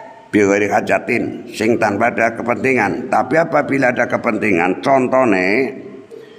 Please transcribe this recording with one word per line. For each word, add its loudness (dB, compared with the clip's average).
biwari 2
hajatin, -2
sing 0
tanpa 0
ada 0
kepentingan. -2
Tapi 0
apabila 0
ada 0
kepentingan, 0
contone 2